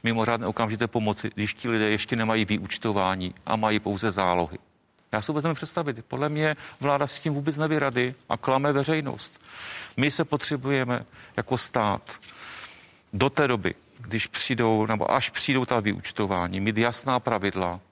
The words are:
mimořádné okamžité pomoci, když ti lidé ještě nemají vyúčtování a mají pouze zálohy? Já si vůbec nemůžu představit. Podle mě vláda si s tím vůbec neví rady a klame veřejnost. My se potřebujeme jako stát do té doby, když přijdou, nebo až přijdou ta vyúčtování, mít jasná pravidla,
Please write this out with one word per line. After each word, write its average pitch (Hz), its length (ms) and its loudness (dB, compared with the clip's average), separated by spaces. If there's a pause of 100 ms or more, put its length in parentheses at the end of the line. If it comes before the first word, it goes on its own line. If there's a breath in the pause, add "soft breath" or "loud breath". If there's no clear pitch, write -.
mimořádné 113 440 2
okamžité 110 400 0
pomoci, 107 480 0
když 104 200 -2
ti - 140 -8
lidé 107 220 2
ještě 107 260 0
nemají 110 280 2
vyúčtování 95 880 0 (120)
a - 100 0
mají 107 220 2
pouze 104 320 -2
zálohy? 90 480 2 (540)
Já 107 100 0
si 156 100 -4
vůbec 147 120 0
nemůžu 160 120 0
představit. 143 520 -6
Podle 139 200 -2
mě 151 280 0 (240 loud breath)
vláda 143 260 2
si - 100 -6
s - 40 -10
tím 151 140 0
vůbec 143 220 -2
neví 156 220 2
rady 127 360 0 (140)
a - 80 0
klame 135 360 2
veřejnost. 139 600 0 (640 loud breath)
My 139 140 4
se 156 140 0
potřebujeme 131 800 -2 (320 loud breath)
jako 120 220 0
stát 107 440 2 (1120 loud breath)
do 123 180 4
té 147 180 4
doby, 101 260 0 (240)
když 113 280 -4
přijdou, 113 600 2
nebo 107 240 0
až 127 200 2
přijdou 131 340 0
ta 120 160 2
vyúčtování, 95 800 -2
mít 104 160 0
jasná 120 440 2
pravidla, 92 600 -2 (120)